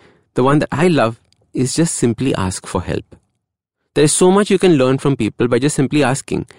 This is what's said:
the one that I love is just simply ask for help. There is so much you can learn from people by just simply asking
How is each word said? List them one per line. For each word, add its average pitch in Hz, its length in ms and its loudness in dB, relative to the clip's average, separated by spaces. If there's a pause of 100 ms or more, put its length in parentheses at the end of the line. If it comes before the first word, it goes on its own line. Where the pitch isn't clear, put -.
(340)
the 127 100 0
one 139 160 4
that - 120 -2
I 160 160 0
love 117 340 0 (320)
is 123 220 -4
just 165 200 0
simply 127 400 -2
ask 92 300 -4
for 92 160 -6
help. - 340 -8 (800)
There 143 80 2
is 151 100 2
so 185 160 4
much 190 220 2
you 190 80 2
can 180 140 4
learn 131 260 2
from 139 180 -2
people 113 300 -2
by 120 100 0
just 139 180 -2
simply 143 280 0
asking - 420 -4 (140)